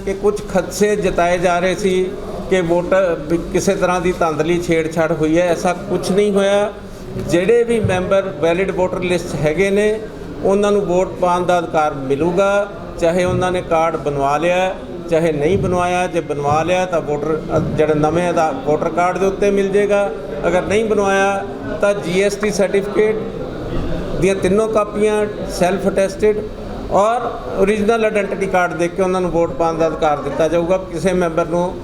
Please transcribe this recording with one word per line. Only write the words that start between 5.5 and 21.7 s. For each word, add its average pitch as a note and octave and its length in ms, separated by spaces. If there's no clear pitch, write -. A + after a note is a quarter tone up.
ਕੁਛ F3+ 380
ਨਹੀਂ G#3 200
ਹੋਇਆ। G3+ 420
ਜਿਹੜੇ F#3+ 340
ਵੀ A#3 160
ਮੈਂਬਰ F#3 420
ਵੈਲਿਡ F3+ 500
ਵੋਟਰ F3+ 280
ਲਿਸਟ F3 360
ਹੈਗੇ D#3 340
ਨੇ G#3+ 300
ਉਹਨਾਂ G3+ 280
ਨੂੰ G3+ 100
ਵੋਟ F3 260
ਪਾਉਣ F3+ 380
ਦਾ F3 140
ਅਧਿਕਾਰ D#3 340
ਮਿਲੂਗਾ, F3 760
ਚਾਹੇ F3 240
ਉਹਨਾਂ F3+ 280
ਨੇ F3+ 100
ਕਾਰਡ E3 360
ਬਣਵਾ C#3+ 400
ਲਿਆ, F3+ 380
ਚਾਹੇ E3 220
ਨਹੀਂ D#3 260
ਬਣਵਾਇਆ। F3+ 500
ਜੇ E3 140
ਬਣਵਾ D3 420
ਲਿਆ F3+ 220
ਤਾਂ E3+ 160
ਵੋਟਰ, D3 400
ਅ, - 20
ਜਿਹੜਾ D3+ 340
ਨਵੇਂ D#3 360
ਆਧਾਰ D#3+ 240
ਵੋਟਰ D3 360
ਕਾਰਡ F3 280
ਦੇ F#3 80
ਉੱਤੇ G3+ 260
ਮਿਲ G3 180
ਜਾਏਗਾ, G3+ 420
ਅਗਰ F3 140
ਨਹੀਂ G3 240
ਬਣਵਾਇਆ G3 600